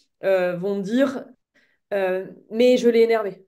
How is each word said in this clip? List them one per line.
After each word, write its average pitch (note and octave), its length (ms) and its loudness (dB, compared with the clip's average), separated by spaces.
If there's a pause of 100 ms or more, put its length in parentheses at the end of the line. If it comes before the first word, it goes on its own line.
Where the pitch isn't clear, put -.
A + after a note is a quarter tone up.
(260)
euh, F3+ 320 0
vont G3+ 200 -4
dire, A#3 460 -2 (720)
euh, « F#3+ 340 -4 (240)
Mais B3 240 4
je A#3 140 2
l'ai A3+ 120 4
énervé, A3 460 -2